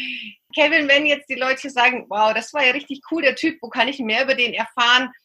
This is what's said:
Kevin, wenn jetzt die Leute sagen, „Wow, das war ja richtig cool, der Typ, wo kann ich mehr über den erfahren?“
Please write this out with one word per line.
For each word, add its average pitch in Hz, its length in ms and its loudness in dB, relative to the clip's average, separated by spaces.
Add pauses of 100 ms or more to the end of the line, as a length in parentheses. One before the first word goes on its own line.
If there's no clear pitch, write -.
(560)
Kevin, 302 320 2
wenn 285 200 4
jetzt 285 200 -2
die 262 80 -8
Leute 262 360 -2
sagen, 247 360 0
„Wow, 214 280 2
das 220 180 -6
war 294 100 0
ja 254 100 4
richtig 285 360 -10
cool, 320 140 -2
der 262 120 2
Typ, 320 260 -2
wo 233 80 -14
kann 240 180 0
ich 277 120 -6
mehr 226 260 0
über 262 100 0
den 233 180 -2
erfahren?“ 247 560 2 (160)